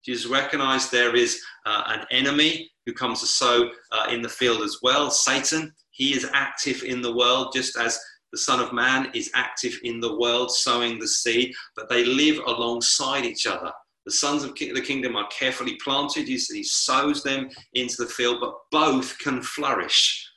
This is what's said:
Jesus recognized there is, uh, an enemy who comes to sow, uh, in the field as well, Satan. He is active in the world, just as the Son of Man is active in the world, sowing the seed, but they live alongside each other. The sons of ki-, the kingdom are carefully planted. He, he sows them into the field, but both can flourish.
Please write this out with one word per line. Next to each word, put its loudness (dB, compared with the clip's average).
Jesus -6
recognized 0
there 4
is, 4
uh, 0
an -4
enemy 2
who -6
comes -4
to -4
sow, 4
uh, 0
in -4
the -6
field 2
as -4
well, 4
Satan. 0
He 0
is -2
active -2
in -4
the -2
world, 2
just -2
as -2
the -8
Son 2
of -2
Man 0
is -4
active -4
in -6
the -2
world, 2
sowing 0
the -4
seed, 2
but -12
they 4
live 4
alongside 0
each -2
other. -4
The -8
sons 2
of -8
ki-, -6
the -2
kingdom -2
are -2
carefully -2
planted. -2
He, -2
he -4
sows 0
them -2
into -2
the -4
field, 0
but -4
both 2
can -2
flourish. 0